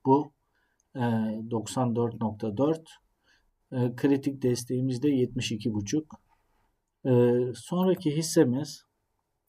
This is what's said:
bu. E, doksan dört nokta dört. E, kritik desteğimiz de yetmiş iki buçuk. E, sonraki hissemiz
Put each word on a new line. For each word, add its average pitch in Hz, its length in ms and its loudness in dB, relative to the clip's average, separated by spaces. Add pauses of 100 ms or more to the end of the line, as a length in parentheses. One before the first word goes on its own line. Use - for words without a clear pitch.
bu. 143 260 4 (640)
E, 131 60 -6 (500)
doksan 117 440 -2
dört 117 260 -2
nokta 107 360 -4
dört. 156 320 0 (800)
E, 123 240 -2
kritik 139 460 0
desteğimiz 127 640 -2
de 147 60 2
yetmiş 123 420 0
iki 110 220 -2
buçuk. 107 480 -4 (840)
E, 131 60 2 (440)
sonraki 175 600 0
hissemiz 151 680 0 (640)